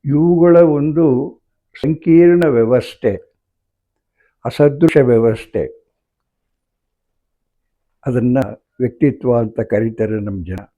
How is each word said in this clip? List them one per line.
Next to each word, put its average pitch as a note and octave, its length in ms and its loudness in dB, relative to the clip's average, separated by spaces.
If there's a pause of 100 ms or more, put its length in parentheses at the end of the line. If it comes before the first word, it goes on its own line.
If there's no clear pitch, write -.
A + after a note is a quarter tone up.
ಇವುಗಳ E3+ 520 2
ಒಂದು D3+ 840 0 (400)
ಸಂಕೀರ್ಣ E3+ 640 2
ವ್ಯವಸ್ಥೆ, A#2 880 -2 (1080)
ಅಸದೃಶ D3 520 0
ವ್ಯವಸ್ಥೆ, A2+ 880 -2 (2250)
ಅದನ್ನ B2 320 -2 (420)
ವ್ಯಕ್ತಿತ್ವ B2 580 -2
ಅಂತ A2+ 220 -4
ಕರೀತಾರೆ A2 600 -4
ನಮ್ G2 260 -8
ಜನ. F#2 100 -10 (220)